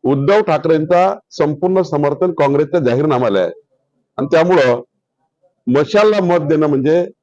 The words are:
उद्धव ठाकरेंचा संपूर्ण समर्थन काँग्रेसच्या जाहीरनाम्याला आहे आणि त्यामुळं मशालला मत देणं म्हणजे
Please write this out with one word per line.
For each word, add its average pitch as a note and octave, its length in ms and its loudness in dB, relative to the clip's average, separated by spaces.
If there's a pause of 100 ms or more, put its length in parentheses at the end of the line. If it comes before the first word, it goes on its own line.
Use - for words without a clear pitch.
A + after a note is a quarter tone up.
उद्धव C#3+ 380 0
ठाकरेंचा E3 720 0 (160)
संपूर्ण E3 500 -2
समर्थन D3 500 -2
काँग्रेसच्या D3 480 0
जाहीरनाम्याला B2 600 0
आहे E2+ 120 0 (680)
आणि C3+ 140 -6
त्यामुळं D#3+ 500 2 (880)
मशालला G#3 560 2
मत F3 240 0
देणं D#3 200 0
म्हणजे D3 320 0 (240)